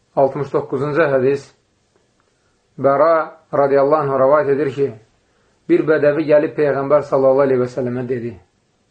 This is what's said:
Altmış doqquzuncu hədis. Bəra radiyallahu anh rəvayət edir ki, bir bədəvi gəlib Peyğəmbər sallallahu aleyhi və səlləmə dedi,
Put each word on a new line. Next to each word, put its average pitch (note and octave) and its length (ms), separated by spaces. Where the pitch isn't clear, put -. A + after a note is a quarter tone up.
Altmış C#3 320
doqquzuncu D3 640
hədis. C3+ 340
Bəra C#3 360
radiyallahu C#3 500
anh C3+ 160
rəvayət C#3 340
edir C#3 220
ki, C#3 120
bir D#3+ 200
bədəvi D3 400
gəlib D3+ 300
Peyğəmbər C#3 500
sallallahu C3+ 380
aleyhi B2+ 160
və B2 100
səlləmə B2 360
dedi, A#2+ 260